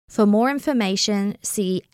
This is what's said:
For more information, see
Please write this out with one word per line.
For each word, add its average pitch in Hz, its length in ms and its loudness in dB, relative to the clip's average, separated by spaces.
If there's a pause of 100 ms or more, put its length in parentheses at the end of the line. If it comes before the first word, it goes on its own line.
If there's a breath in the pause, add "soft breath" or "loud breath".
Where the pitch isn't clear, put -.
(100)
For 214 160 2
more 220 240 4
information, 208 920 -2
see 185 400 -4 (120)